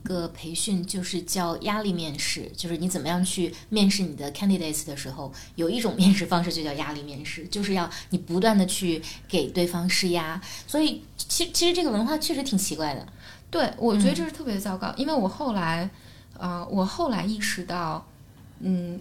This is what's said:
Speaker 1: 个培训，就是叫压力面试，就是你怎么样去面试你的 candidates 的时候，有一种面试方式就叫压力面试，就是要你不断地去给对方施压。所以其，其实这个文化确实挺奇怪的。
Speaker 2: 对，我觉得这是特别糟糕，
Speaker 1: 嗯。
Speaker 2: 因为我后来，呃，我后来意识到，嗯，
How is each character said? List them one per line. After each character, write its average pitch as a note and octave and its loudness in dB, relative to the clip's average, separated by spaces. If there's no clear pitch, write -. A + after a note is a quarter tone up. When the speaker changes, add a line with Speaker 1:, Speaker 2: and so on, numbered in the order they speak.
Speaker 1:
个 F3 -2
培 E3+ -10
训， F3 0
就 F#3+ -4
是 F3 -2
叫 E3+ 0
压 G#3+ 0
力 G#3 0
面 D#3+ -4
试， - -4
就 F3 -6
是 E3+ -2
你 E3+ 0
怎 F3+ 0
么 C3 -4
样 F3+ 2
去 F3 0
面 G#3+ 6
试 G3 4
你 D3+ -4
的 C#3+ -6
candidates E3 0
的 C#3+ -8
时 C#3 -8
候， C#3 -8
有 E3 2
一 A#3+ 0
种 A3 0
面 F#3+ 8
试 F3 4
方 E3+ 2
式 E3+ 0
就 D#3 -4
叫 C#3+ -2
压 D3 -4
力 D3 -8
面 C#3+ -10
试， D#3 -10
就 G#3 -4
是 F#3+ 0
要 F3 2
你 F3+ 0
不 E3+ 0
断 A3 6
地 F#3 6
去 E3+ 0
给 D3+ 2
对 F3 2
方 F3 0
施 F#3 2
压。 E3+ 0
所 D4 0
以 D4+ 2
其， - -2
其 E4+ 4
实 F4+ 4
这 F4 2
个 C#4+ 2
文 G#3+ 2
化 D4+ 2
确 D#4 0
实 C4+ -2
挺 G#3+ 2
奇 E3+ 0
怪 D3 -2
的。 A#2 -10
Speaker 2:
对， D#4 0
我 A3 4
觉 G3+ 6
得 C#4+ 6
这 E4 0
是 D#4 -6
特 - -12
别 G#3 -4
糟 F#3+ -4
糕， F#3+ -6
Speaker 1:
嗯。 - -6
Speaker 2:
因 C#4 -2
为 D#4+ 0
我 G3+ 2
后 B3+ -4
来， E3+ 0
呃， F3 -6
我 F#3+ 2
后 D#4 0
来 F3+ 0
意 G#3+ 0
识 G3+ -2
到， E3+ -4
嗯， F3+ -2